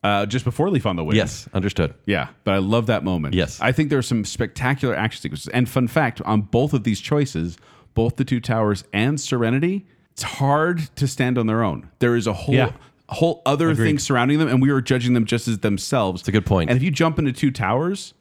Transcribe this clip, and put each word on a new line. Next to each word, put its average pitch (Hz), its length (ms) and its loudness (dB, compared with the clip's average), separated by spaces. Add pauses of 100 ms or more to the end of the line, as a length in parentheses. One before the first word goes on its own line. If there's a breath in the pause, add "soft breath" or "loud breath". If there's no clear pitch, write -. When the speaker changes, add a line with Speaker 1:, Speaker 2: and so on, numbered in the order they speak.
Speaker 1:
Uh, 104 200 2
just 113 220 -4
before 151 240 0
Leaf 160 160 0
on 92 120 0
the 82 60 -2
Wind. 92 140 0
Speaker 2:
Yes, - 340 -2
understood. 95 440 -2 (100)
Speaker 1:
Yeah, 87 220 -2 (160)
but 98 100 0
I 98 60 2
love 110 280 0
that 104 160 0
moment. 82 300 -2
Speaker 2:
Yes. 87 260 -2
Speaker 1:
I 117 120 2
think 147 180 0
there 147 80 0
are 123 60 0
some 113 200 -2
spectacular 127 720 -4
action 107 240 -4
sequences. - 280 -10
And 123 200 0
fun 123 200 0
fact, 135 340 -2
on 107 200 0
both 117 340 0
of 113 80 0
these 107 160 -2
choices, 87 580 -2 (380 soft breath)
both 117 220 0
The - 60 0
Two 127 160 -2
Towers 110 440 0 (100)
and 127 260 0
Serenity, 139 680 0 (240 soft breath)
it's - 100 -14
hard 156 760 0
to 143 100 0
stand 127 320 0
on 110 80 0
their 113 160 2
own. 87 260 -4 (100)
There 120 160 4
is 117 120 0
a 107 60 0
whole, - 200 -2
Speaker 3:
Yeah. 127 180 4 (380 soft breath)
Speaker 1:
whole - 380 0
other 151 240 2
Speaker 3:
Agreed. 127 140 2
Speaker 1:
thing 151 140 2
surrounding 135 380 2
them, 156 100 2
and 127 140 4
we 135 80 4
are 139 100 4
judging 123 360 2
them 117 100 2
just 117 220 -2
as 110 120 -2
themselves. 101 640 0
Speaker 2:
It's - 80 -6
a - 20 4
good 92 140 2
point. 90 240 4
Speaker 1:
And 123 80 4
if 131 60 2
you 180 80 0
jump 160 260 0
into 143 160 0
Two 143 160 0
Towers 131 720 -4